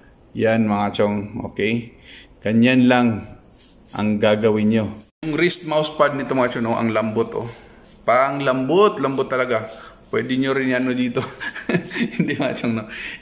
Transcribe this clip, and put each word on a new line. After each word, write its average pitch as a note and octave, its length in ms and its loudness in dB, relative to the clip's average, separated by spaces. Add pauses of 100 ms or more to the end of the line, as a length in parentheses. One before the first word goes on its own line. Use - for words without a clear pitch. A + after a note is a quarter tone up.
(380)
Yan, A2 320 2
mga G2+ 240 0
chong. G#2 560 -2
Okay? A2+ 480 -2 (480)
Ganyan A#2+ 400 6
lang A#2+ 400 4 (720)
ang G#2 240 0
gagawin G#2+ 480 4
nyo. A2 160 2 (400)
Yung D#3 80 -2
wrist E3+ 320 0
mouse D3+ 240 0
pad C#3+ 240 2
nito, C3+ 240 -2
mga B2 220 0
chong, A2+ 100 0
no? A#2 80 0
Ang A2+ 160 0
lambot, A2 400 0
oh. A2 160 -6 (560)
Pang C#3 400 2
lambot, C#3 560 2
lambot C3+ 240 0
talaga. B2 400 -2 (420)
Pwede B2+ 320 -2
nyo C3+ 160 0
rin C3 160 0
ano B2+ 240 0
dito. B2+ 240 -2 (480)
<laughs> - 540 -4
Hindi, D3+ 160 -2
mga B2+ 180 -2
chong, A#2+ 220 -2
no? G#2+ 80 -6 (360)